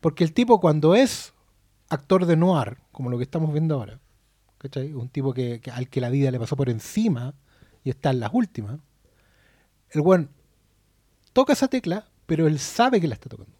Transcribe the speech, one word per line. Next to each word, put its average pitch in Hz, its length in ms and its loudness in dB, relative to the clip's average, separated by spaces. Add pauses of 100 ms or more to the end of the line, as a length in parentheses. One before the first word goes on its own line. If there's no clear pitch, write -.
Porque 165 240 0
el 160 80 -2
tipo 233 280 4
cuando 156 340 4
es - 400 0 (560)
actor 180 340 0
de 170 120 4
noir, 160 420 2 (140)
como 123 180 -6
lo 123 80 -4
que 123 60 -4
estamos 160 280 -4
viendo 156 220 0
ahora, 113 260 -8 (560)
¿cachai? 139 380 -10
Un 127 160 -10
tipo 135 240 -4
que, 120 260 -4
que, 127 100 -14
al 123 180 -8
que - 120 -4
la 123 80 -2
vida 135 220 2
le 127 80 -4
pasó 135 180 -4
por 135 140 0
encima 131 640 -2 (500)
y 135 60 -4
está 139 200 -2
en 127 100 0
las 107 120 -4
últimas, 151 480 -4 (1080)
el 151 100 -2
weón 170 300 2 (1040)
toca 269 180 4
esa 269 160 0
tecla, 208 400 -4 (180)
pero 160 200 0
él 151 120 2
sabe 233 420 0
que 165 80 -2
la 113 60 -6
está - 140 -16
tocando. - 320 -20